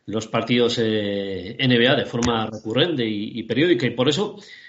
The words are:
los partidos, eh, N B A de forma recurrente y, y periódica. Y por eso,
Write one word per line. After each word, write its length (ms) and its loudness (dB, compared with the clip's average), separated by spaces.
los 200 -4
partidos, 520 2
eh, 800 -4
N 200 4
B 100 6
A 80 4
de 100 0
forma 420 0
recurrente 600 -2
y, 320 -4
y 40 -8
periódica. 420 2
Y 60 0
por 180 2
eso, 260 -2